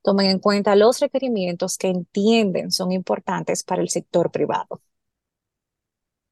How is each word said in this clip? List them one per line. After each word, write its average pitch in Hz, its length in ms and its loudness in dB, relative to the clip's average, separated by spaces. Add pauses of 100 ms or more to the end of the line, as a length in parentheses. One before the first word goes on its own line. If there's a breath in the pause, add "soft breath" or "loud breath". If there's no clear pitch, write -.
tomen 196 300 2
en 190 80 0
cuenta 202 380 2
los 220 240 4
requerimientos 208 760 -2
que 196 120 -2
entienden 185 840 0
son 180 220 -2
importantes 185 720 -4
para 180 180 -2
el 175 60 -2
sector 170 420 -2
privado. - 500 -4 (1500)